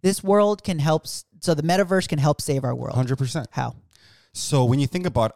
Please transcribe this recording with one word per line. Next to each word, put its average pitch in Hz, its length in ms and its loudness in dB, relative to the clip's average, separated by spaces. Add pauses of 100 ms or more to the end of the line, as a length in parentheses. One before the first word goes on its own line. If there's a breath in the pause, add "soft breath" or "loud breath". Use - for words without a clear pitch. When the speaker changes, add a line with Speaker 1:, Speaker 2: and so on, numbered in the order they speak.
Speaker 1:
This 196 220 0
world 208 400 2
can 170 160 -4
help 156 240 2
s-, - 220 -12 (160)
so 175 120 2
the 147 80 0
metaverse 180 460 2
can 156 100 -2
help 147 240 2
save 135 220 -2
our 123 100 -2
world. 123 220 -8
Speaker 2:
Hundred 127 220 0
percent. - 340 -6
Speaker 1:
How? 123 240 -6 (580 soft breath)
Speaker 2:
So 131 320 0
when 127 140 4
you 135 80 2
think 180 180 -4
about 113 300 0